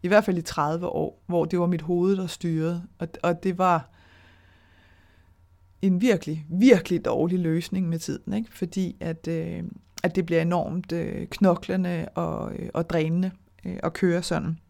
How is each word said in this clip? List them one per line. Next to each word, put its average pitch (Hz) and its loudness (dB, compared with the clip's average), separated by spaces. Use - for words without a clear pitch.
i 180 -2
hvert 208 6
fald 196 0
i 170 -2
tredive 165 -2
år, - -4
hvor 170 2
det 175 -2
var 175 2
mit 175 0
hoved, 175 2
der 185 -4
styrede. 165 -4
Og, 170 -6
og 175 0
det 185 -2
var 180 2
en 185 4
virkelig, 160 0
virkelig 185 6
dårlig 151 2
løsning 170 -2
med 165 -2
tiden, - -6
ikke? 220 -4
Fordi 180 -4
at, 165 -6
øh, 165 -4
at 175 0
det 185 0
bliver 170 2
enormt, 170 -2
øh, - -6
knoklende 180 2
og, - -4
øh, - -8
og 165 -2
drænende, 170 0
øh, 185 -8
at 165 -2
køre 175 2
sådan. 160 -2